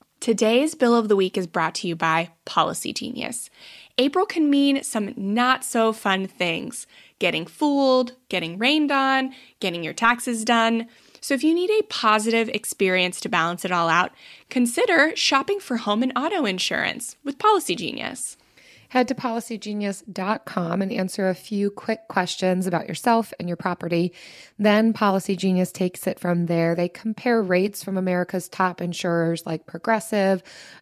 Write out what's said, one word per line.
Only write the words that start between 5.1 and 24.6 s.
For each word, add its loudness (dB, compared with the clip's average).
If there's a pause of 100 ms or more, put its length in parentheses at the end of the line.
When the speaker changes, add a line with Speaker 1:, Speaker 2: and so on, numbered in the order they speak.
Speaker 1:
not 0
so 2
fun -2
things. -6 (320)
Getting 0
fooled, 2 (180)
getting -4
rained 2
on, 0 (260)
getting -4
your -6
taxes 0
done. 2 (320)
So -2
if 0
you 4
need 0
a 2
positive 0
experience 0
to -6
balance 0
it -2
all 2
out, 2 (380)
consider 2
shopping 0
for -6
home 0
and 0
auto -2
insurance -4
with -8
Policy 2
Genius. -8 (540)
Speaker 2:
Head 2
to 0
policygenius -6 (100)
dot -4
com -2
and -2
answer -2
a 0
few -2
quick -6
questions 0
about -2
yourself 0
and -6
your -4
property. -2 (460)
Then 6